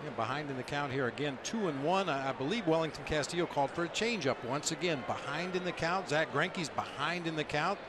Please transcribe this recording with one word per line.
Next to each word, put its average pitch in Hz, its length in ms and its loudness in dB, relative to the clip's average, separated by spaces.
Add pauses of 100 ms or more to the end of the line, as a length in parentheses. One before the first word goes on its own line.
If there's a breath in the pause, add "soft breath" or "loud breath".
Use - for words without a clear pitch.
Yeah, 151 140 -6
behind 135 320 -2
in 135 80 -4
the 127 60 -4
count 143 280 -2
here 131 160 2
again, 131 360 -2
two 214 260 0
and 139 120 -2
one. 180 280 2
I, 135 220 0
I - 20 0
believe 170 340 0
Wellington 160 380 2
Castillo 156 400 0
called 139 260 0
for 170 140 0
a - 20 -2
changeup 170 560 2
once 135 300 0
again. 156 340 0
Behind 160 480 -2
in 180 80 0
the 175 80 0
count. 175 380 0
Zack 143 240 2
Greinke's 170 340 2
behind 160 580 -2
in 160 120 0
the 147 80 0
count. 165 440 0